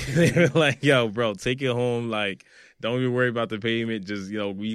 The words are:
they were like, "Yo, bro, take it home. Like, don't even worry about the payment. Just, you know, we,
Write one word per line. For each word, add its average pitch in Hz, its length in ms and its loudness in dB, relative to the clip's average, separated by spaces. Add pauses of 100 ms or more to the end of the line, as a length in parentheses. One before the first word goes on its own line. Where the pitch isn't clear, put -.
they 156 260 4
were 165 260 4
like, 143 240 2
"Yo, 131 240 4
bro, 110 280 -2
take 127 260 -4
it 127 100 0
home. 120 380 -2
Like, 104 340 -4 (380)
don't 120 180 -2
even 127 140 0
worry 123 160 2
about 117 180 -2
the 110 100 -6
payment. 113 460 -2
Just, 98 260 -8
you 107 80 -6
know, 101 140 -2
we, 101 240 -6